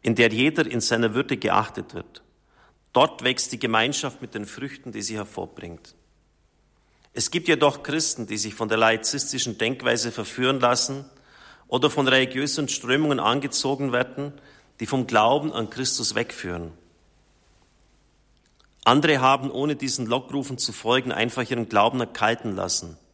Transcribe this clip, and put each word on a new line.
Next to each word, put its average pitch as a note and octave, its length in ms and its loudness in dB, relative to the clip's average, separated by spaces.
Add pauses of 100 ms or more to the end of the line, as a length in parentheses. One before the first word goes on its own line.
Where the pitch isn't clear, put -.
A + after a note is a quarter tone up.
In A#2 120 2
der A#2 180 4
jeder D3 340 2
in A#2+ 140 -2
seiner A2+ 340 2
Würde C3 220 0
geachtet G2 580 -2
wird. - 280 -14 (720)
Dort C#3 320 2
wächst B2+ 280 0
die A#2 60 -8
Gemeinschaft A#2 640 -2
mit - 120 -16
den G#2 120 -6
Früchten, B2+ 460 -12
die G#2+ 100 -8
sie G#2+ 140 -6
hervorbringt. G2 800 -12 (1160)
Es - 180 -2
gibt E3+ 180 -2
jedoch D3 340 4
Christen, D3 440 -2
die G#2+ 120 -6
sich G#2+ 160 -6
von A2 140 -4
der A2 100 2
laizistischen A2+ 800 0
Denkweise A#2 540 -2
verführen B2+ 480 -2
lassen B2 440 0 (600)
oder C3+ 240 2
von C#3 180 2
religiösen C3 600 2
Strömungen D3 520 2
angezogen C3 720 0
werden, C3+ 400 -2 (480)
die A2+ 60 -4
vom C3 200 0
Glauben B2 460 4
an G#2+ 180 -4
Christus B2+ 440 -2
wegführen. F2 580 -6 (2000)
Andere C#3+ 360 6
haben, C3 300 4
ohne C#3+ 240 -2
diesen C3 320 -4
Lockrufen B2+ 520 -4
zu - 140 -2
folgen, B2+ 380 0
einfach A#2 400 -2
ihren A#2 180 -2
Glauben A2 320 2
erkalten A#2 540 -2
lassen F#2 420 -4 (180)